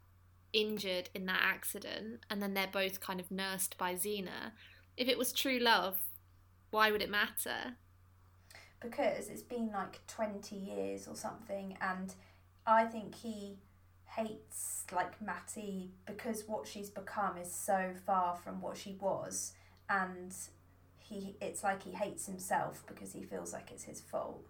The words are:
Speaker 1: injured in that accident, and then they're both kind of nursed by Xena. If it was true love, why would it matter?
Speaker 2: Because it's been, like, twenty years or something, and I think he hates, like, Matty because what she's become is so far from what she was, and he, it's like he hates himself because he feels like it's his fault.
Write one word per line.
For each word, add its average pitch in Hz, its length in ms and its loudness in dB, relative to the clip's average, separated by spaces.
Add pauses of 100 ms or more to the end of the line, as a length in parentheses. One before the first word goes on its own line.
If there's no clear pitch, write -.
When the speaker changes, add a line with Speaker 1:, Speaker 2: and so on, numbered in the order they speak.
(520)
Speaker 1:
injured 202 600 2
in 190 120 -4
that 185 160 2
accident, 196 880 -2
and 208 120 0
then 196 120 0
they're 190 120 2
both 190 340 0
kind 185 200 -4
of 175 100 -6
nursed 190 460 -2
by 180 180 0
Xena. 185 580 -4 (440)
If 247 120 2
it 254 100 4
was 254 160 2
true 262 240 4
love, 196 400 6 (720)
why 214 200 8
would 208 120 2
it - 80 -2
matter? 220 680 0 (1040)
Speaker 2:
Because - 480 2
it's - 140 -10
been, 233 300 -2
like, - 340 -4
twenty 208 500 -4
years 196 520 -4
or - 80 -8
something, 196 640 -6
and 185 340 -2 (520)
I 226 200 10
think 226 300 -6
he 202 420 -8 (480)
hates, - 760 -4 (100)
like, 180 260 2
Matty 190 680 -4 (160)
because 220 400 -4
what 214 200 -2
she's 202 240 -8
become 196 460 0
is 175 160 -6
so 190 400 4 (140)
far 180 300 6
from 190 260 -6
what - 160 -4
she 196 160 -8
was, 190 580 0 (380)
and 185 420 0 (680)
he, 196 420 -8
it's - 220 -4
like 196 220 2
he 180 80 -10
hates 196 340 -2
himself - 640 0
because 196 240 -12
he 190 100 -10
feels - 300 -6
like - 180 -8
it's - 140 -12
his - 160 -10
fault. - 500 -6